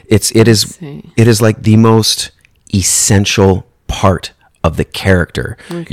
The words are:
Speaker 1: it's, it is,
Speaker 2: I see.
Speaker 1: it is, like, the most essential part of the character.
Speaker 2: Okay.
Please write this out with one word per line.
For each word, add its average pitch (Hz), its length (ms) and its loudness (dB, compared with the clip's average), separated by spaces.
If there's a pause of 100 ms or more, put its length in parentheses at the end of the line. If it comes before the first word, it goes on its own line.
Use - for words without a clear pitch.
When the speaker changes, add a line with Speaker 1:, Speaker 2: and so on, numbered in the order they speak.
Speaker 1:
it's, - 280 0
it 110 140 2
is, - 160 2
Speaker 2:
I - 40 -10 (120)
see. 147 360 -16
Speaker 1:
it 113 120 4
is, 110 140 2
like, 110 200 0
the 107 140 2
most 113 540 2 (440)
essential 98 920 0 (200)
part - 460 -2 (300)
of 78 140 -2
the - 80 -2
character. - 720 -4 (140)
Speaker 2:
Okay. 170 220 -10